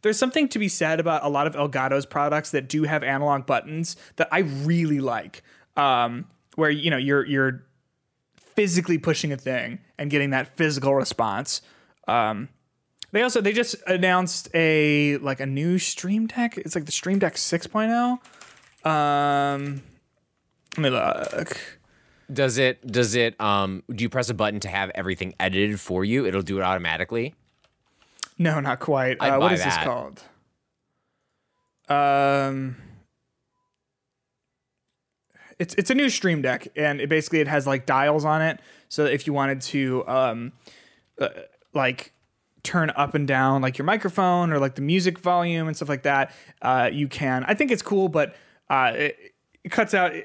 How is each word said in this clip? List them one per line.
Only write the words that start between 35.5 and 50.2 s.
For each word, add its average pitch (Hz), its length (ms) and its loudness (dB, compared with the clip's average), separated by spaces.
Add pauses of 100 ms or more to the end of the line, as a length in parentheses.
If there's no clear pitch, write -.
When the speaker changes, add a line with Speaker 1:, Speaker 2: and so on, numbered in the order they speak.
Speaker 1:
it's, 170 160 -6
it's 202 160 0
a 262 40 4
new 269 140 4
Stream 175 320 0
Deck, 131 340 -2
and 147 240 0
it 139 100 -2
basically, 156 300 2
it 147 80 2
has, 143 200 0
like, 135 180 0
dials 143 400 2
on 156 160 2
it. 160 180 0 (300)
So 151 160 0
if 135 220 0
you 151 60 -2
wanted 139 280 0
to, 131 460 -2
um, 123 440 0 (720)
uh, - 80 0 (440)
like, 127 380 -2 (520)
turn 160 320 0
up 139 180 0
and 147 140 0
down, 135 340 2
like, 131 160 -2
your 143 80 -4
microphone 180 640 2
or, 151 80 2
like, 135 160 0
the 135 60 -8
music 175 380 0
volume 175 480 0
and 156 80 -6
stuff 147 140 -8
like 143 140 -4
that, 139 280 2 (320)
uh, 123 280 2
you 147 160 -2
can. 131 400 -2
I 208 60 2
think 262 160 0
it's 214 140 0
cool, 190 260 0
but, 151 260 0 (340)
uh, 131 260 2
it, 147 220 -2 (460)
it 180 80 -12
cuts 214 220 0
out 180 200 2 (120)